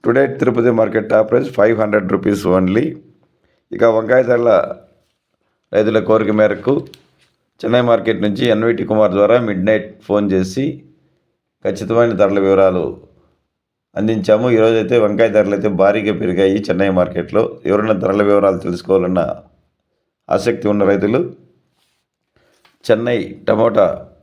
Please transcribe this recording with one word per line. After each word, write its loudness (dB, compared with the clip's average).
Today 2
తిరుపతి 0
మార్కెట్ -2
టాప్ 2
ప్రైస్ 0
ఫైవ్ 0
హండ్రెడ్ -2
రూపీస్ -2
only. 0
ఇక -2
వంకాయ 2
ధరల 2
రైతుల 0
కోరిక 0
మేరకు 0
చెన్నై 2
మార్కెట్ 0
నుంచి -2
ఎన్వైటి 0
కుమార్ 0
ద్వారా 2
మిడ్ -4
నైట్ -2
ఫోన్ -2
చేసి -4
ఖచ్చితమైన -2
ధరల 0
వివరాలు 0
అందించాము. 0
ఈరోజైతే 2
వంకాయ 2
ధరలు 2
అయితే -2
భారీగా 0
పెరిగాయి 0
చెన్నై -2
మార్కెట్లో. -2
ఎవరైనా 0
ధరల -2
వివరాలు 2
తెలుసుకోవాలన్న -2
ఆసక్తి -2
ఉన్న 0
రైతులు 0
చెన్నై -2
టమోటా 0